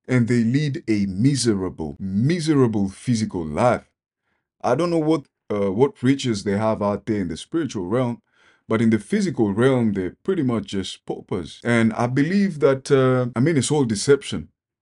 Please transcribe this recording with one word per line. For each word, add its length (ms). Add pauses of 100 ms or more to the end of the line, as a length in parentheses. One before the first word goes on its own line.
and 220
they 160
lead 440
a 180
miserable, 920
miserable 920
physical 560
life. 460 (720)
I 140
don't 140
know 80
what, 280 (240)
uh, 220
what 300
riches 420
they 120
have 260
out 240
there 140
in 80
the 80
spiritual 520
realm, 340 (460)
but 120
in 100
the 100
physical 520
realm, 420
they're 280
pretty 220
much 220
just 380
paupers. 600
And 300
I 120
believe 540
that, 320
uh, 420
I 60
mean, 160
it's 160
all 120
deception. 640 (320)